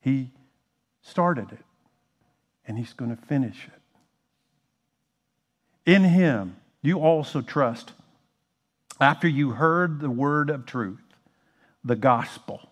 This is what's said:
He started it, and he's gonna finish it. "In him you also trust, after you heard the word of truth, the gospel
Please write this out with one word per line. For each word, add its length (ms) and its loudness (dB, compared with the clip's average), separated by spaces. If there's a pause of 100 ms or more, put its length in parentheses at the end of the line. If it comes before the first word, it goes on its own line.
He 300 -2 (680)
started 520 -4
it, 100 -20 (1040)
and 100 -8
he's 140 -10
gonna 240 -8
finish 540 -6
it. 120 -20 (2000)
"In 140 8
him 540 2 (240)
you 180 0
also 400 2
trust, 540 -4 (1040)
after 300 2
you 220 0
heard 500 0
the 80 -4
word 400 0
of 160 -6
truth, 340 -8 (840)
the 100 0
gospel 760 -2